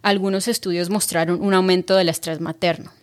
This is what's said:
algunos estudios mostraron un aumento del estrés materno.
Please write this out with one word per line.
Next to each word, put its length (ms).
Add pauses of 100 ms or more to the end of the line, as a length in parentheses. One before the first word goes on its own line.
algunos 440
estudios 420
mostraron 520
un 120
aumento 420
del 120
estrés 320
materno. 640